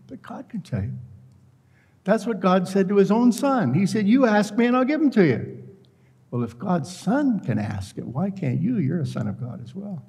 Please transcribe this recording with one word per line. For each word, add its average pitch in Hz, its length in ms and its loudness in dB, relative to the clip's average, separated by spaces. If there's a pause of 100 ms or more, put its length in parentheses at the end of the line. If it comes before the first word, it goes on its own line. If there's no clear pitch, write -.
but - 160 -18
God - 260 -16
can 208 120 -10
tell - 220 -6
you. 127 100 -8 (1120)
That's 214 220 0
what 214 140 -4
God 185 280 2
said 196 200 2
to 202 80 0
his 196 140 6
own 233 220 4
Son. 254 420 0
He 190 120 2
said, 202 200 0
"You 254 200 6
ask 208 300 2
me 233 100 4
and 240 100 2
I'll 254 80 2
give 302 160 0
them 294 120 4
to 202 120 6
you." - 320 0 (760)
Well, 120 120 -4
if 113 160 -8
God's 180 360 -4
Son 247 460 0
can - 180 -2
ask 101 400 -6
it, - 80 -10
why 175 240 -4
can't 147 300 -4
you? 226 180 0
You're 160 220 -2
a 131 60 -4
son 107 200 -6
of 101 140 -8
God 123 240 -10
as - 100 -18
well. 196 340 -12